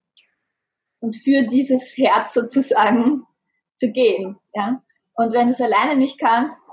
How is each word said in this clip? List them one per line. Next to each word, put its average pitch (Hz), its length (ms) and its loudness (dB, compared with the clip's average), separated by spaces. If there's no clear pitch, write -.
und 226 160 -8
für 269 260 2
dieses 254 540 0
Herz 214 380 0
sozusagen 240 920 0
zu - 140 -4
gehen, 202 480 -2
ja. 208 280 -6
Und 226 180 -2
wenn 240 160 2
du's 254 120 -2
alleine 277 360 0
nicht 269 220 0
kannst, 240 400 -2